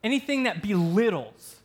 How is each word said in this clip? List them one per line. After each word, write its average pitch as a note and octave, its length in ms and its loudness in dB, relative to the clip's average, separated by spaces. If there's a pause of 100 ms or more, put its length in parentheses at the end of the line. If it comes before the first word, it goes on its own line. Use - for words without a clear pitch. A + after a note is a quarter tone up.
anything C4 420 0
that E3+ 180 -2
belittles F3+ 1040 0